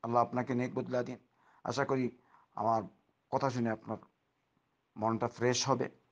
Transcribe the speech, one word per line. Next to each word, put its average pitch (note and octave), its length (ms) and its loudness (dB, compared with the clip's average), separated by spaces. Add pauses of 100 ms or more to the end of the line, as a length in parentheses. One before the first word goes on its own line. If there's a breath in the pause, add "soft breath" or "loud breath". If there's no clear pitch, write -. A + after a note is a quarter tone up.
আল্লাহ A#2+ 200 4
আপনাকে A#2+ 320 0
নেক B2 200 -2
বদলা B2 280 -2
দিন। B2 160 -8 (460 soft breath)
আশা C3+ 200 0
করি C3 340 0 (360 soft breath)
আমার A2 280 2 (480)
কথা C3+ 200 0
শুনে A#2 200 0
আপনার A2 260 -6 (1000)
মনটা A2+ 320 0
ফ্রেশ B2 400 2
হবে। B2+ 440 -2